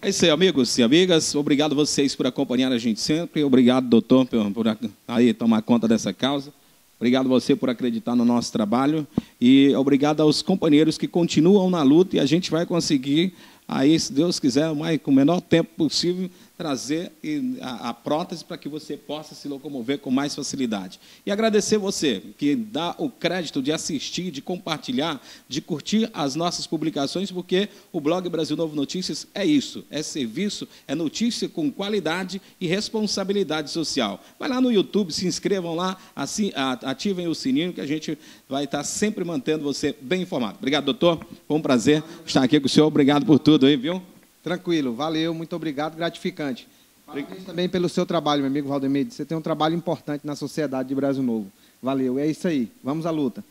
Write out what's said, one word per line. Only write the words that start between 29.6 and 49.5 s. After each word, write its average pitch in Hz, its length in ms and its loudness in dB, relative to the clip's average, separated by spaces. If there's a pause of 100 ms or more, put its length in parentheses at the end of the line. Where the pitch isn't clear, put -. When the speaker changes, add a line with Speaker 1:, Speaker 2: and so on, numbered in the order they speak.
Speaker 1:
é 147 140 -6
serviço, 151 640 -6 (200)
é 139 60 -4
notícia 170 560 -2
com 147 220 -2
qualidade 190 680 -4 (200)
e 185 60 -4
responsabilidade 190 1040 -2
social. 123 520 -4 (160)
Vai - 80 -6
lá 254 140 0
no 254 100 2
YouTube, 196 400 0
se - 160 -4
inscrevam 175 480 -4
lá, 185 220 -4 (180)
assim, 170 400 -4
a-, 131 240 -2 (120)
ativem 180 360 -4
o 160 80 -2
sininho 151 380 -2
que - 80 -10
a 147 60 -8
gente 151 300 -6 (300)
vai 139 200 -4
tá 143 160 -6
sempre 202 420 -2
mantendo 156 380 -2
você 143 360 -2
bem 175 220 -2
informado. 127 380 -4
Obrigado, 139 260 0
doutor. 156 400 2 (220)
Foi 147 100 0
um 156 40 0
prazer 139 420 4 (220)
estar 139 180 2
aqui 147 160 4
com 135 80 -2
o - 20 2
senhor. 151 180 6
Obrigado 147 380 4
por 135 140 6
tudo 151 260 6
aí, 143 100 6
viu? 160 260 -4 (420)
Speaker 2:
Tranquilo, 165 500 -2
valeu, 160 400 -4
muito 165 220 -10
obrigado, 156 400 -6
gratificante. 165 720 -6 (400)
Speaker 1:
Obri- 143 160 -10
Speaker 2:
Parabéns 185 220 -14
também 175 240 -4
pelo 175 180 -2
seu 175 180 0
trabalho, 151 360 0
meu 135 100 0
amigo 143 160 -2
Valdemir. 135 420 -2
Você - 140 -12
tem 160 140 -6
um 160 40 -6
trabalho 156 320 0